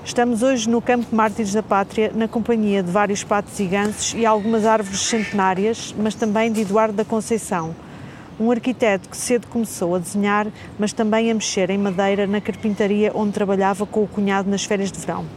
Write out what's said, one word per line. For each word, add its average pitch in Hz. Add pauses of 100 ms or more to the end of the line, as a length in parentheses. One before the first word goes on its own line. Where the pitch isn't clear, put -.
Estamos 240
hoje 247
no 233
Campo 247
de 233
Mártires 214
da 214
Pátria, 208
na 220
companhia 214
de 175
vários 202
patos 202
e 202
gansos 202
e 226
algumas 214
árvores 214
centenárias, 196
mas 208
também 220
de 214
Eduardo 214
da 220
Conceição, 202 (640)
um 226
arquiteto 233
que -
cedo -
começou 190
a 185
desenhar, 202 (320)
mas 208
também 226
a 226
mexer 202
em 196
madeira 196
na 202
carpintaria 208
onde 208
trabalhava 196
com 214
o 180
cunhado 196
nas 196
férias 196
de -
verão. 175 (100)